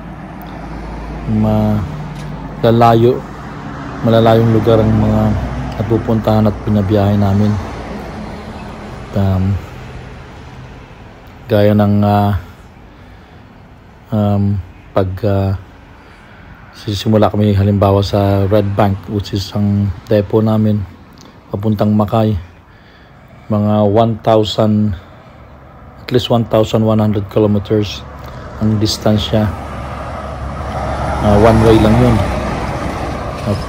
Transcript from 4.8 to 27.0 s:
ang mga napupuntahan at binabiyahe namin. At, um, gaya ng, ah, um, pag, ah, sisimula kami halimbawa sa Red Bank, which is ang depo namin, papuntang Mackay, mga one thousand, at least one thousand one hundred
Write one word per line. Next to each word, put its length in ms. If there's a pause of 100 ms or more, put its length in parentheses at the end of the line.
ang 80
mga 300 (580)
napupuntahan 720
at 40 (120)
binabiyahe 480
namin. 320 (1400)
At, 200 (120)
um, 320 (1900)
gaya 240
ng, 220 (100)
ah, 320 (1800)
um, 480 (320)
pag, 180 (140)
ah, 320 (1160)
sisimula 560
kami 240
halimbawa 480
sa 480
Red 240
Bank, 320
which 240
is 240
ang 400 (160)
depo 320
namin, 400 (720)
papuntang 400
Mackay, 400 (1120)
mga 280 (120)
one 400
thousand, 640 (1120)
at 80
least 240
one 80
thousand 400
one 160
hundred 320